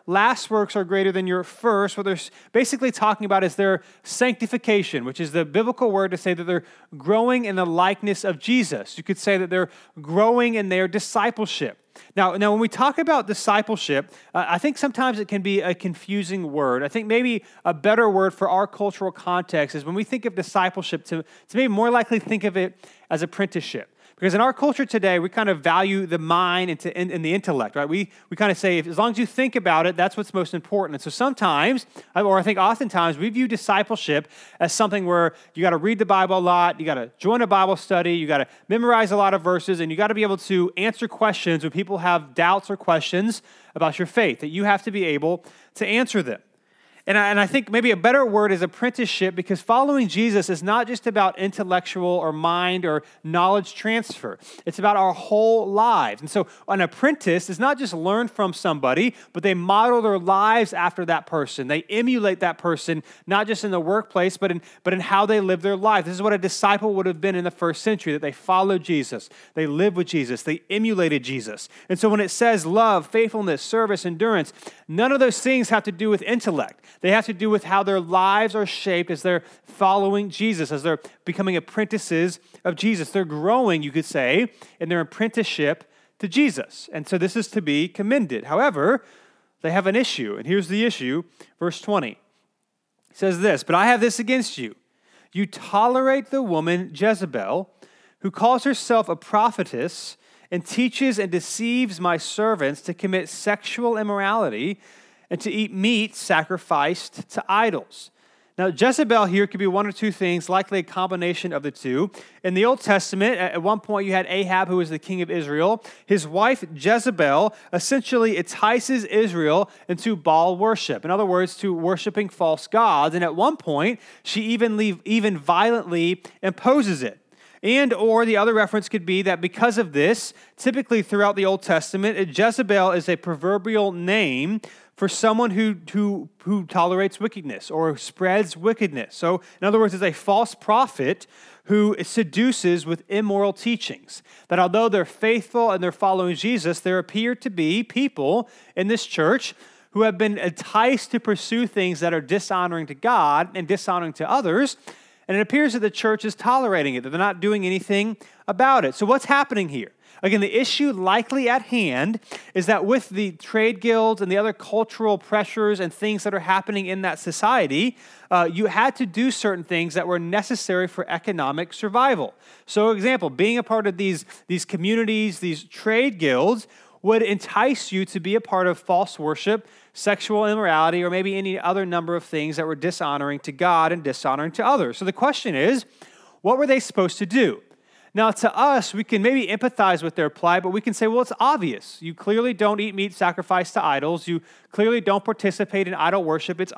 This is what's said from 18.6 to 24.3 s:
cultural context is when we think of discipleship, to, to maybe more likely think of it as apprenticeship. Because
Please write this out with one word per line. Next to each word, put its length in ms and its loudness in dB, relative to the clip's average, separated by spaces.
cultural 420 -4
context 640 -2
is 100 -8
when 120 -6
we 80 -2
think 200 -6
of 120 -6
discipleship, 680 -2
to, 180 -6
to 80 -6
maybe 100 2
more 240 2
likely 300 2
think 240 -4
of 120 -2
it 220 -2
as 120 -2
apprenticeship. 680 -6
Because 180 0